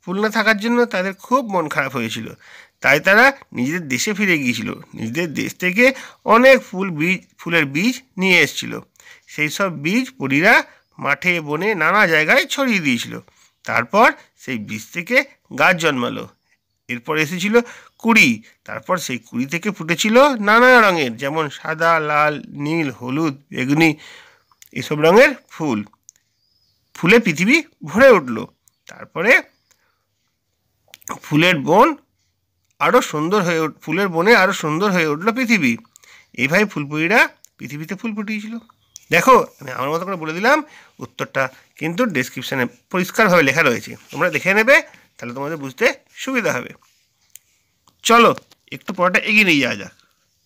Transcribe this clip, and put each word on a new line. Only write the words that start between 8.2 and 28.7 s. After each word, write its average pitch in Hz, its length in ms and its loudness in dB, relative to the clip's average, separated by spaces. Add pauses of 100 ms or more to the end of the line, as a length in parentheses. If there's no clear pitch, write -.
এসেছিল। 117 400 -2 (460)
সেই 151 220 -6
সব 190 220 -4 (120)
বীজ 233 360 -2
পরীরা 160 440 2 (360)
মাঠে, 160 420 -2
বনে, 160 340 -4
নানা 180 320 2
জায়গায় 170 400 2
ছড়িয়ে 247 340 -2
দিয়েছিল। 120 400 -4 (440)
তারপর 196 480 2 (240)
সেই 127 220 -10
বীজ 107 340 -12
থেকে 233 320 -2 (340)
গাছ 175 180 2
জন্মালো। 120 520 -4 (600)
এরপর 123 280 -8
এসেছিল 180 440 -2 (380)
কুঁড়ি। 190 440 2 (220)
তারপর 110 320 -6
সেই 127 220 -8
কুঁড়ি 120 280 -8
থেকে 170 240 -6
ফুটেছিল 220 640 2
নানা 233 460 4
রঙের, 160 360 2
যেমন 143 320 -4
সাদা, 160 520 -2
লাল, 151 480 0
নীল, 147 420 -4
হলুদ, 139 440 -4 (160)
বেগুনি, 147 440 0 (760)
এসব 147 280 -6
রঙের 208 300 6 (180)
ফুল। 117 360 -4 (1120)
ফুলে 202 240 4
পৃথিবী 214 440 0 (220)
ভরে 214 260 6
উঠল। 123 360 2 (420)